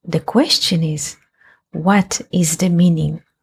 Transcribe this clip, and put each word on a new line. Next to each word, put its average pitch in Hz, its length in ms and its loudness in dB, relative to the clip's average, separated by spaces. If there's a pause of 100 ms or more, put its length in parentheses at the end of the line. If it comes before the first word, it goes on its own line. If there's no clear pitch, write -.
the 165 180 -4
question - 600 0
is, 156 360 -6 (540)
what 190 500 0 (100)
is 170 240 0
the 185 140 0
meaning 165 520 2 (200)